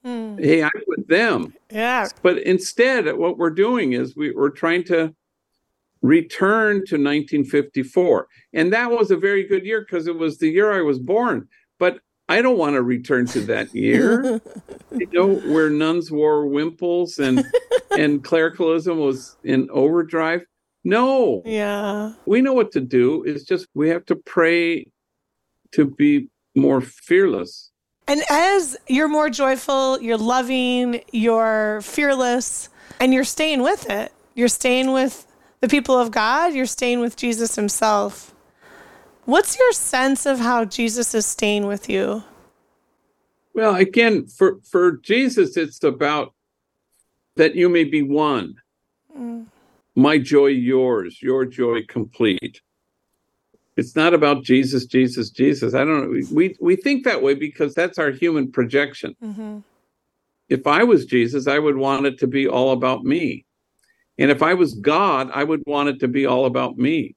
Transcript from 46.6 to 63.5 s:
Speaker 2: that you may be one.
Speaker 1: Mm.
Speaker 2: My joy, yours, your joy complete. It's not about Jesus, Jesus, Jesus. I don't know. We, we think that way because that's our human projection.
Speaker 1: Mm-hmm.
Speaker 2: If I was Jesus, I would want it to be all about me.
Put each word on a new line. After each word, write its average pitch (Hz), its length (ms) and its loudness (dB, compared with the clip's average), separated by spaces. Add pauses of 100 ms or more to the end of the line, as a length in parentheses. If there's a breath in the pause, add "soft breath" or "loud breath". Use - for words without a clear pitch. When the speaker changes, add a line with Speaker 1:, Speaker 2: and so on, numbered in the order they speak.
Speaker 2:
that 156 200 4
you 180 120 4
may 170 160 4
be 147 160 -2
one. 143 540 -2 (600)
Speaker 1:
Mm. 233 320 -12 (480)
Speaker 2:
My 147 220 4
joy, 139 300 2
yours, 127 720 0
your 131 240 0
joy 120 440 -2
complete. - 760 -2 (1120)
It's - 180 -4
not 165 200 4
about 147 300 2
Jesus, 131 420 0
Jesus, 123 440 0
Jesus. 135 440 0
I 131 100 2
don't 151 280 -2
know. 135 80 -2 (120)
We, 170 280 0
we 175 160 2
think 269 280 -2
that 196 180 0
way 139 120 2
because 147 400 -4
that's 170 240 -2
our 151 120 0
human 139 400 -2
projection. 139 720 -2
Speaker 1:
Mm-hmm. 214 360 -12 (880)
Speaker 2:
If 135 180 -2
I 156 180 2
was 180 200 4
Jesus, 123 420 0
I 143 120 2
would 147 180 0
want 135 300 0
it 135 120 -2
to 139 80 0
be 135 220 0
all 131 240 2
about 127 320 -2
me. 151 400 -2 (760)